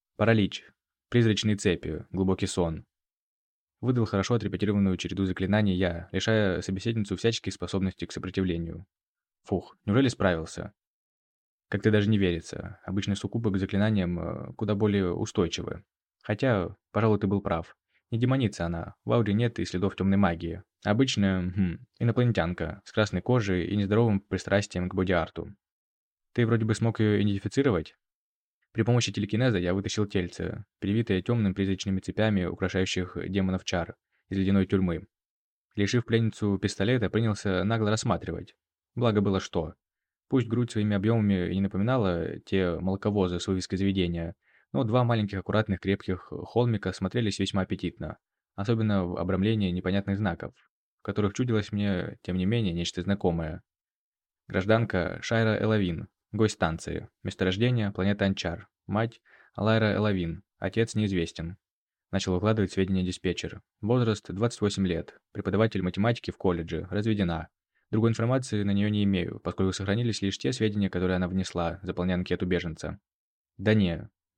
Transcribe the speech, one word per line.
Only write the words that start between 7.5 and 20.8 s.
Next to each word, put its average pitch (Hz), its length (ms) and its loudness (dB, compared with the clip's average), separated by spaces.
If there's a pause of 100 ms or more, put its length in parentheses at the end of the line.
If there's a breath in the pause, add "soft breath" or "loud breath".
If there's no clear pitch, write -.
способностей 92 500 -4
к - 80 -10
сопротивлению. 90 760 -4 (580)
Фух, - 420 -6
неужели 127 220 4
справился? 85 680 -2 (960)
Как-то 104 200 2
даже 104 200 4
не 107 80 4
верится. 87 640 -2
Обычно 98 300 -2
суккубы 113 360 -2
к 95 60 0
заклинаниям, 95 640 0
э, 82 320 -8
куда 107 220 -2
более 101 400 2
устойчивы. - 680 -2 (400)
Хотя, 107 540 0 (160)
пожалуй, 107 260 4
ты 107 80 0
был 98 140 2
прав. 85 340 -4 (360)
Не 117 80 -2
демоница 127 480 0
она, 82 380 -6
в 113 80 -2
ауре 110 220 2
нет 113 260 0
и 90 40 -4
следов 92 300 -2
тёмной 98 220 2
магии. 85 460 0 (220)